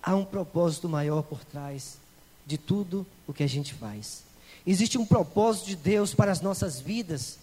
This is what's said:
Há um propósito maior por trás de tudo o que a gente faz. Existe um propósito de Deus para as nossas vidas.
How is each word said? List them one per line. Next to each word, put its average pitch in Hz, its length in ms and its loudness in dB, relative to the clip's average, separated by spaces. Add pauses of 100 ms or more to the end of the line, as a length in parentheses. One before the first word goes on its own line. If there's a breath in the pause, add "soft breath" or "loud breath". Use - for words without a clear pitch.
Há 185 140 2
um 196 100 2
propósito 175 600 -2
maior 151 360 0
por 147 200 -12
trás 143 540 -12 (480)
de 147 120 -4
tudo 190 480 -4 (220)
o 147 60 -8
que 147 100 -2
a 143 40 2
gente 139 260 -4
faz. 107 500 -12 (420 loud breath)
Existe 196 320 2
um 226 80 2
propósito 208 640 4
de 196 80 -6
Deus 196 380 2
para 202 180 6
as 175 100 0
nossas 180 380 -2
vidas. 165 640 -6